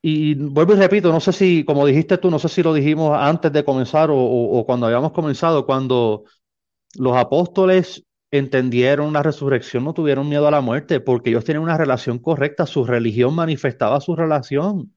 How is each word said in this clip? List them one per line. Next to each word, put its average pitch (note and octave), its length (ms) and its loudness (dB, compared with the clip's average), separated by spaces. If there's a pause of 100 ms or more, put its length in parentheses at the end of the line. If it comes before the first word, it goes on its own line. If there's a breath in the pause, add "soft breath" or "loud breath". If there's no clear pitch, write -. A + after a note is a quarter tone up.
y D3+ 340 0
vuelvo D3+ 380 2
y - 40 6
repito, F#3 340 4
no D#3+ 100 2
sé F#3+ 120 0
si, F3 300 2
como C#3+ 240 2
dijiste D#3+ 320 2
tú, F#3 100 2
no D#3+ 100 0
sé E3 100 -2
si - 120 -2
lo D#3+ 120 2
dijimos D3+ 460 0
antes D#3 320 0
de D3 120 2
comenzar D3 480 0
o, C#3+ 60 2
o, A#2+ 420 0
o A2 60 -4
cuando B2 200 -2
habíamos B2 260 0
comenzado, D#3 540 0
cuando B2 600 0 (720 soft breath)
los B2+ 220 0
apóstoles F3+ 880 0 (280)
entendieron C3+ 840 0
la D3 80 0
resurrección, C#3 640 -4
no D#3 100 -6
tuvieron C#3+ 340 -2
miedo D3 200 0
a D3 40 4
la D3 100 2
muerte, C3+ 380 -2
porque B2 300 -2
ellos A#2 160 0
tenían D#3 180 -4
una E3 140 -2
relación B2+ 400 -2
correcta, D3 480 -4
su C#3 180 -4
religión A#2+ 520 0
manifestaba C#3+ 680 -2
su E3+ 140 -6
relación. D#3 800 -4